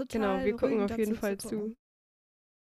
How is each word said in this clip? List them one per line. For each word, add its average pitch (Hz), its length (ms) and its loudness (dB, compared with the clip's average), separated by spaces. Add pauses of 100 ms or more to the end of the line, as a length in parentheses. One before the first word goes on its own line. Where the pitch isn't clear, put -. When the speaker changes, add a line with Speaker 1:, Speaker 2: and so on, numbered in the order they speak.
Speaker 1:
Genau, 220 240 0
Speaker 2:
total 190 120 0
Speaker 1:
wir 208 80 4
gucken 240 140 2 (100)
Speaker 2:
beruhigend, 202 140 2
Speaker 1:
auf 226 80 -2
jeden 214 140 2
Speaker 2:
dazu 226 60 -2
Speaker 1:
Fall 202 200 -2
Speaker 2:
zu 226 100 -12
gucken. 214 220 -4
Speaker 1:
zu. 233 40 -14 (920)